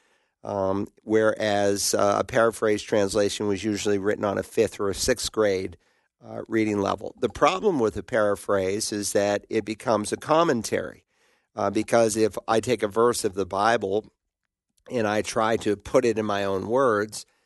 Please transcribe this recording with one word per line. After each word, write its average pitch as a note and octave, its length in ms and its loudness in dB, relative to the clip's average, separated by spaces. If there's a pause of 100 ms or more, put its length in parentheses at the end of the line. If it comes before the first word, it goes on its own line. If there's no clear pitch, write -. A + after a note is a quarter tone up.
(460)
Um, G2 420 -2 (160)
whereas, G#2 920 0
uh, G2+ 280 2
a G2+ 40 0
paraphrase A2 560 0
translation G#2 680 0
was G2 160 -2
usually G#2 340 0
written G#2 260 -2
on G2 140 0
a F#2+ 60 -4
fifth - 340 0
or G2+ 100 -2
a G2 60 -2
sixth - 380 -2
grade, F#2+ 440 0 (480)
uh, A2 220 -12
reading G#2+ 340 0
level. G2 380 -2
The B2 100 -2
problem F3+ 520 2
with G#2+ 160 2
a G2 80 -8
paraphrase G2+ 880 0
is G2+ 220 -6
that G2+ 360 2
it A2 140 0
becomes G#2+ 480 -2
a A2 40 -4
commentary, D3+ 880 0 (520)
uh, G2+ 140 0
because A2 460 2
if A2 300 0
I A2+ 140 2
take A2 240 -2
a G#2+ 40 -2
verse A2+ 360 2
of G2 100 -2
the F#2+ 120 -2
Bible G#2 600 0 (840)
and A2+ 180 0
I G#2 140 0
try A2 360 0
to G#2 180 0
put B2+ 280 2
it A2 140 2
in G#2+ 60 -2
my G2+ 200 0
own G2 240 -2
words, A2 580 0 (200)